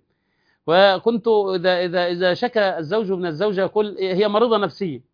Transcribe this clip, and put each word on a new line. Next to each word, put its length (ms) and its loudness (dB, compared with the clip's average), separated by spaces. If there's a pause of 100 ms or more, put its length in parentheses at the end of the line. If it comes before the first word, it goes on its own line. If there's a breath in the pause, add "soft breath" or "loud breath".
(680)
وكنت 640 2
إذا، 560 0
إذا، 220 -2
إذا 280 0
شكى 440 -2
الزوج 340 -2
من 140 -4
الزوجة 340 -2
يقول: 380 -2
"هي 300 0
مريضة 300 2
نفسياً"، 420 -4 (140)